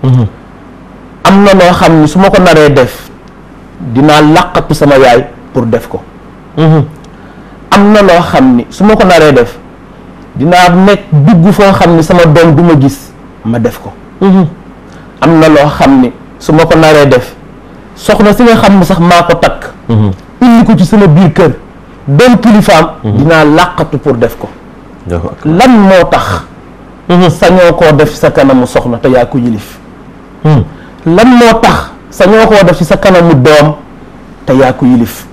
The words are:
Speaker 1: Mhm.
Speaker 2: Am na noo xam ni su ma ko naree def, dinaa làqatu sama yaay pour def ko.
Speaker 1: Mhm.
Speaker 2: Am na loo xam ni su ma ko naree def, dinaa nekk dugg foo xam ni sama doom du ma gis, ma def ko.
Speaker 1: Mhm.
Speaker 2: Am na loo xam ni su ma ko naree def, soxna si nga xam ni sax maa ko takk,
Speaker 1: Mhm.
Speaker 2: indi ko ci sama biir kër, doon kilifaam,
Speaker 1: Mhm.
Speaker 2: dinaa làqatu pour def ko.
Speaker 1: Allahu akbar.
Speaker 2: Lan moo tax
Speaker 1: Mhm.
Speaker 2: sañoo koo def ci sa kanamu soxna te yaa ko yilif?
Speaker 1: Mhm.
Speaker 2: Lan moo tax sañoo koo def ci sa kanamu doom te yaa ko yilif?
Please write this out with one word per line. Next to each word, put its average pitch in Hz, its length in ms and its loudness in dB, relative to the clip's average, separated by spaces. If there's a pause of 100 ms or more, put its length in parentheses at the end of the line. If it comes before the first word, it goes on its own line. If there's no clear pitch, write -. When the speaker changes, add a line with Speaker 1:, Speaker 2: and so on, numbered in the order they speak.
Speaker 1:
Mhm. 127 220 0 (960)
Speaker 2:
Am 196 200 0
na 196 100 2
noo 180 200 2
xam 165 280 0
ni 151 60 0
su 185 120 -2
ma 190 100 2
ko 190 120 2
naree 156 280 2
def, 131 400 -2 (720)
dinaa 147 420 0
làqatu 160 520 0
sama 147 240 0
yaay 135 280 2 (280)
pour 120 120 -4
def 113 220 -6
ko. - 140 -12 (560)
Speaker 1:
Mhm. 156 260 0 (880)
Speaker 2:
Am 202 200 2
na 208 100 2
loo 175 200 2 (100)
xam 147 240 0
ni 120 140 -4
su - 140 -6
ma 214 120 2
ko - 100 -4
naree 160 280 2
def, 120 240 -2 (760)
dinaa 180 340 0
nekk 190 320 0 (100)
dugg 165 400 2
foo 196 220 2
xam 170 220 0
ni 160 80 2
sama 175 220 0
doom 165 300 2
du 156 80 0
ma 170 160 2
gis, - 320 -4 (320)
ma 117 160 -6
def 113 220 -6
ko. 101 100 -18 (300)
Speaker 1:
Mhm. 190 240 0 (760)
Speaker 2:
Am 160 180 2
na 160 100 2
loo 147 180 2 (100)
xam 139 240 2
ni 120 100 -2 (280)
su - 140 -6
ma 160 120 2
ko 160 120 0
naree 156 300 2
def, 127 260 -2 (640)
soxna 208 380 0
si 247 100 0
nga 233 120 2
xam 202 220 2
ni 175 80 2
sax 175 140 -4
maa 175 240 2
ko 170 120 -2
takk, - 360 -6 (180)
Speaker 1:
Mhm. 107 220 -2 (300)
Speaker 2:
indi 233 240 2
ko 226 120 2
ci 185 80 0
sama 202 220 2
biir 160 260 2
kër, 165 180 0 (560)
doon 233 300 2
kilifaam, 202 500 2 (160)
Speaker 1:
Mhm. 110 140 -4
Speaker 2:
dinaa 156 260 0
làqatu 156 540 -2
pour 139 160 -4
def 117 240 -4
ko. - 100 -14 (600)
Speaker 1:
Allahu 87 200 -8
akbar. - 300 -6
Speaker 2:
Lan 254 220 2
moo 190 300 2
tax - 340 -6 (680)
Speaker 1:
Mhm. 175 200 2
Speaker 2:
sañoo 175 440 0
koo 160 200 0
def 147 180 0
ci - 60 -16
sa 156 140 -2
kanamu 135 360 0
soxna 120 300 -6
te 139 120 -6
yaa 123 160 0
ko 139 120 -8
yilif? 117 400 -8 (680)
Speaker 1:
Mhm. 147 200 0 (420)
Speaker 2:
Lan 185 220 2
moo 240 340 2
tax - 300 -4 (200)
sañoo 214 360 0
koo 208 180 2
def 175 120 0
ci 170 80 -4
sa 190 120 -2
kanamu 170 380 2
doom 151 400 2 (720)
te 135 80 -2
yaa 131 200 0
ko 131 120 -6
yilif? 117 480 -2